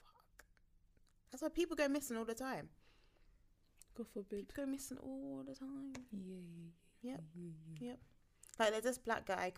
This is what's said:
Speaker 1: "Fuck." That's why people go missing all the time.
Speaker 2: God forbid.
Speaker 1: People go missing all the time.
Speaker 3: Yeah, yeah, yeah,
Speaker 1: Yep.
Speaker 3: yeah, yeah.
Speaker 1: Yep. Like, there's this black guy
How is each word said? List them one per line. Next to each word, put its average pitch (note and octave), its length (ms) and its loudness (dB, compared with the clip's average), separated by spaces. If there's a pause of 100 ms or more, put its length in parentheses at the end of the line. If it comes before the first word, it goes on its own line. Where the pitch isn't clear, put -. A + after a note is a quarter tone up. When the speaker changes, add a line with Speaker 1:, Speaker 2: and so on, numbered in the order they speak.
Speaker 1:
"Fuck." - 420 -20 (840)
That's C4 120 -4
why D#4 80 4
people E4 260 2
go D4 120 8
missing C#4 280 2
all A3+ 80 2
the A3+ 100 0
time. A3+ 360 -2 (1200)
Speaker 2:
God A3+ 200 -6
forbid. G3+ 340 -2
Speaker 1:
People C#4+ 160 -2
go C4+ 60 2
missing C4+ 260 -2
all C4+ 500 -4
the C4+ 80 -6
time. C4+ 380 -6 (180)
Speaker 3:
Yeah, G3+ 120 -4
yeah, E3+ 480 -8 (320)
yeah, B3 100 -6
Speaker 1:
Yep. C4 80 -6 (160)
Speaker 3:
yeah, F3 140 -6 (320)
yeah. A#3+ 80 -4
Speaker 1:
Yep. B3+ 80 -8 (600)
Like, A3+ 120 10
there's A3 140 2
this B3 140 4
black A3+ 280 0
guy F#3 320 4